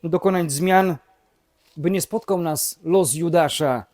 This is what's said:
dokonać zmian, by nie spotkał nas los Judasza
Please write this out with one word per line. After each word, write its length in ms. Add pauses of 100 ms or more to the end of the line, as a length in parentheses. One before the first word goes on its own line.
dokonać 480
zmian, 460 (800)
by 140
nie 100
spotkał 400
nas 420
los 300
Judasza 800